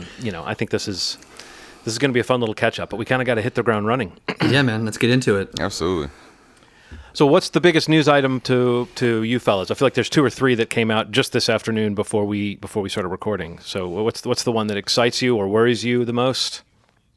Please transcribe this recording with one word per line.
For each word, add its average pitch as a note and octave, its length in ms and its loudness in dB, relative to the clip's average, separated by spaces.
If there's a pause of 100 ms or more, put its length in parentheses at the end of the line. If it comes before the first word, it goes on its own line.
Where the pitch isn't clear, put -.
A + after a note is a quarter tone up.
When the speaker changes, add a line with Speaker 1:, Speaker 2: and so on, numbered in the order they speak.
(200)
Speaker 1:
you A2+ 120 -6
know, E2 120 -10
I G#2+ 120 -6
think - 160 -6
this - 160 -2
is, F#2 320 -6 (640)
this A2+ 100 -4
is A2+ 60 -6
gonna C3+ 140 2
be B2 60 2
a A2+ 40 2
fun B2 160 0
little A2 160 -2
catch - 240 0
up, F2+ 100 -8
but G2+ 80 -8
we A#2 80 -6
kinda C3 200 0
gotta A2+ 180 0
hit A#2+ 100 -4
the B2 80 0
ground G#2 240 0
running. A2+ 260 -2 (160)
<clears throat> - 220 -8
Speaker 2:
Yeah, C#3 140 4
man, A2+ 220 0
let's G#2+ 120 -6
get A#2 140 2
into B2+ 260 2
it. F#2+ 220 -4
Speaker 3:
Absolutely. E2 500 -2 (1040)
Speaker 1:
So D#3 120 4
what's D#3+ 240 4
the D#3+ 120 0
biggest D#3+ 260 4
news D#3 220 4
item C3+ 320 2
to, B2 540 2
to A#2 280 0
you A#2+ 160 0
fellas? G2 320 0
I - 40 0
feel C#3 100 2
like B2 80 2
there's A#2+ 160 0
two D3+ 140 4
or B2+ 60 2
three C3 260 2
that A2+ 140 0
came A2+ 220 0
out G#2+ 200 0
just A#2+ 200 0
this A#2+ 160 0
afternoon G#2+ 480 0
before G#2 300 0
we, G#2 320 -2
before - 260 -6
we G2 60 -6
started F#2 180 -4
recording. F#2 520 -6
So F#2+ 280 -8
what's G#2+ 340 -2
the, - 60 -8
what's A#2+ 160 -2
the B2 80 0
one A2 160 0
that G#2 80 -2
excites A#2+ 460 0
you B2 160 2
or G2 100 0
worries A2 380 2
you A#2+ 180 2
the A#2 80 -4
most? B2 500 -2 (560)